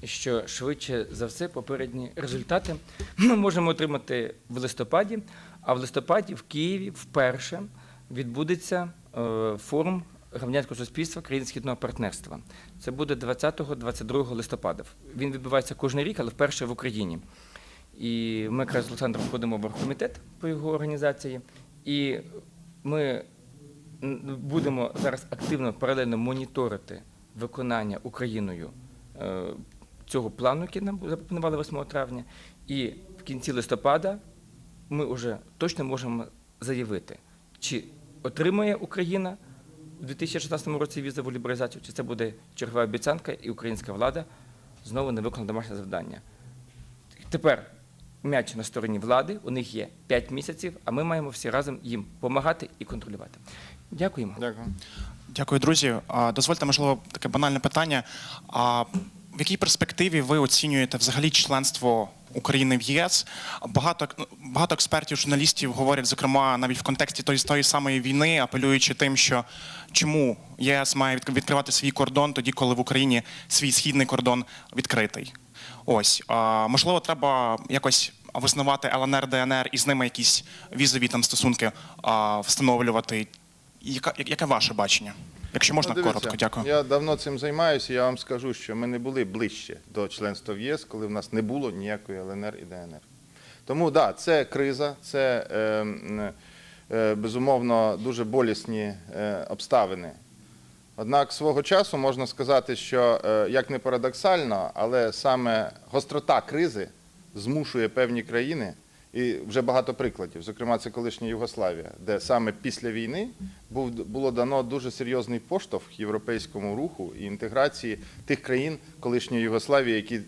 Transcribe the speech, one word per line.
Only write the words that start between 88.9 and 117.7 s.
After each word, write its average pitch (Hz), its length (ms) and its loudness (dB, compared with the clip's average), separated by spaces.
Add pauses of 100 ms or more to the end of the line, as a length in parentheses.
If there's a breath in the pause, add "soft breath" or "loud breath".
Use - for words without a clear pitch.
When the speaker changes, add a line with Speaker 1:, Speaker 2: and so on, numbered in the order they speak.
Speaker 2:
були 131 260 -2
ближче 104 520 -4 (180)
до 101 140 -2
членства 104 460 -6
в 101 60 -8
Є 131 140 -2
С, 151 100 -6
коли 107 220 -6
в 104 40 -6
нас 104 220 -6
не 110 100 0
було 123 280 -2
ніякої 98 480 -6
Л 95 120 -8
Н 101 140 -8
Р 107 180 -6
і - 20 -14
Д 90 120 -14
Н 85 180 -14
Р. 78 60 -18 (640 loud breath)
Тому, 156 260 2
да, 135 220 6
це 156 320 4
криза, 139 580 0
це, 131 480 0
е, 107 300 2
м, 104 520 -6 (580 loud breath)
е, 110 240 2
безумовно, 117 840 2
дуже 117 280 -4
болісні, 110 720 0 (220)
е, 101 340 -4
обставини. 95 640 0 (840 loud breath)
Однак 135 360 2
свого 147 300 2
часу 190 360 2
можна 135 280 2
сказати, 127 500 2
що, 120 480 4
е, 107 260 4
як 127 200 2
не 135 80 -2
парадоксально, 127 960 2
але 113 380 2
саме 120 600 2 (180)
гострота 139 500 2
кризи 131 480 0 (460)
змушує 120 540 0
певні 120 340 2
країни, 120 520 -2 (380 soft breath)
і 123 220 0 (140)
вже 120 140 2
багато 127 320 2
прикладів, 98 480 -4
зокрема, 113 360 -2
це 113 120 -8
колишня 117 380 -4
Югославія, 104 720 -4
де 98 220 -2
саме 113 320 2
після 120 380 -6
війни 120 380 -4 (420 loud breath)
був, 123 200 -4
було 120 400 -2
дано 123 320 2
дуже 123 280 -4
серйозний 120 480 -2
поштовх - 640 -6
європейському 104 760 -4
руху 135 440 -6
і 104 40 -8
інтеграції 117 760 -2 (260 loud breath)